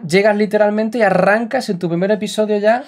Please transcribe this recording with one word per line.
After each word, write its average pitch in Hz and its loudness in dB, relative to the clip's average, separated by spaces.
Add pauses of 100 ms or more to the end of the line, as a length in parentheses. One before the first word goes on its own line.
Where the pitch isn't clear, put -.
llegas 202 2
literalmente 214 0
y 226 2
arrancas 208 0
en 180 -4
tu 175 -4
primer 175 -2
episodio 208 -2
ya 226 0